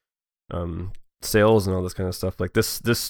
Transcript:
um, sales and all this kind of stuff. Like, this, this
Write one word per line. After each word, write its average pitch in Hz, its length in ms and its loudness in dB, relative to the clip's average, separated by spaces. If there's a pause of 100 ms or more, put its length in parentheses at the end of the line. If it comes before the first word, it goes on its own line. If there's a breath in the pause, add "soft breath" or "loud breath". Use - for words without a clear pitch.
(500)
um, 87 420 -6 (320)
sales 107 440 4
and 92 80 0
all 92 80 -2
this 90 100 -8
kind 92 160 -4
of 90 60 -6
stuff. - 240 -6
Like, 90 140 -4
this, - 260 0
this - 300 -2